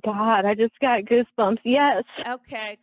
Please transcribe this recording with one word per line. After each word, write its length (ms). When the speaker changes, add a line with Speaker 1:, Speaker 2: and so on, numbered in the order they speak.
Speaker 1:
God, 400
I 100
just 260
got 240
goosebumps. 600
Yes. 400
Speaker 2:
Okay, 560